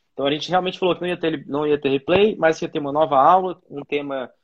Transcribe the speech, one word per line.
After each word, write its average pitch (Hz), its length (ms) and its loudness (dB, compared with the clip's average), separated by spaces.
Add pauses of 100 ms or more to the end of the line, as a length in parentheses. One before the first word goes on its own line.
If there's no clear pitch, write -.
(120)
Então, 135 140 -4
a 139 40 0
gente 147 180 -6
realmente 180 300 -2
falou 180 160 0
que 170 80 -8
não 180 60 -4
ia 180 80 -4
ter, 160 300 -4
não 147 200 -4
ia 147 140 2
ter 135 100 -2
replay, 185 460 2
mas 160 240 2
ia 170 80 -6
ter - 100 -8
uma 143 140 -6
nova 147 260 2
aula, 180 500 4
um 143 160 -12
tema 139 460 -6 (140)